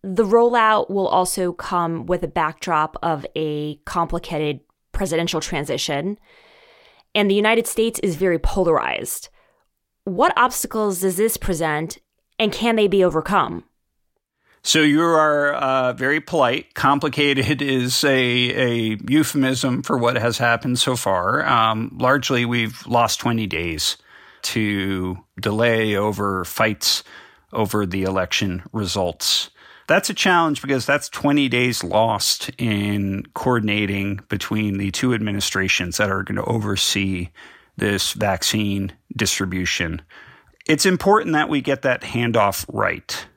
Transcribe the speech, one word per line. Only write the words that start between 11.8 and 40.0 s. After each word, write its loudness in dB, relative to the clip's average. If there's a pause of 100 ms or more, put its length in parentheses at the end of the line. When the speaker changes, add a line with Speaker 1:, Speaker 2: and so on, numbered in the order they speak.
Speaker 1:
and 0
can 0
they 4
be 4
overcome? 0 (1000)
Speaker 2:
So 2
you 6
are, 4
uh, 0
very 0
polite. 0
Complicated 2
is 0
a, 4
a 0 (100)
euphemism 0
for -2
what 2
has -2
happened 0
so 0
far. 0
Um, 0
largely, 0
we've -2
lost 2
twenty -2
days -4 (440)
to -2 (240)
delay 2
over 0
fights -2 (480)
over -2
the -4
election -2 (120)
results. -2 (380)
That's 2
a -6
challenge 2
because -2
that's 0
twenty 2
days 0
lost 0
in 0
coordinating 0 (100)
between -2
the -2
two 0
administrations -2
that 0
are -2
gonna -4
oversee -2 (460)
this -2
vaccine -2 (220)
distribution. -2 (640)